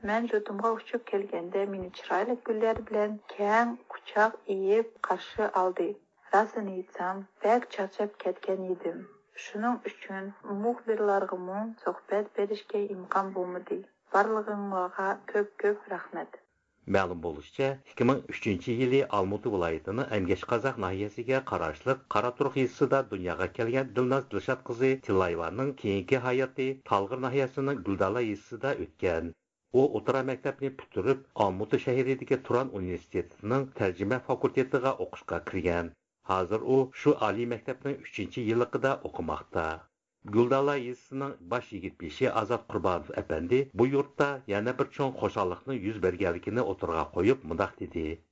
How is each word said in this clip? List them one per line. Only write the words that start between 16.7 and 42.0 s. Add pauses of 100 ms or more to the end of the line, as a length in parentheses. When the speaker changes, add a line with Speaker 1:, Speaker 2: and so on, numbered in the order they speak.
Speaker 2:
Ma'lum
bo'lishicha, (200)
ikki
ming (140)
uchinchi
yili (200)
Olmaota
viloyatining
Әмгәч
Қазақ
нахиясигә (120)
qarashliq (120)
Қаратұрық
yezisida (120)
dunyoga (100)
kelgan
Dilnoz
Dilshod
qizi (160)
Tillayevаның (140)
keyingi
hayoti (240)
Talg'ir
nahiyasining
Guldala
yezisida
o'tgan. (420)
U (140)
O'rta
maktabni
puturib, (220)
Olmaota
shahridagi
Turan
universitetining (160)
tarjima
fakultetiga (120)
o'qishga
kirgan. (320)
Hozir
u (220)
shu (140)
oliy
maktabning
uchinchi
yilligida (140)
o'qimoqda. (580)
Guldala
yezisining (200)
bosh
yigit